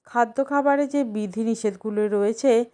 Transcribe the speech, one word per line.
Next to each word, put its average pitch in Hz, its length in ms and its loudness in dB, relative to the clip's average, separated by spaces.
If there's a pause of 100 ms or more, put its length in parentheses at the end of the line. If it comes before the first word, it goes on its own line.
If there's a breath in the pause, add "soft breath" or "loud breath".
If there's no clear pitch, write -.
খাদ্য 240 400 0
খাবারে 285 420 2
যে 277 180 -2
বিধিনিষেধগুলো 214 1040 -4
রয়েছে, 226 640 2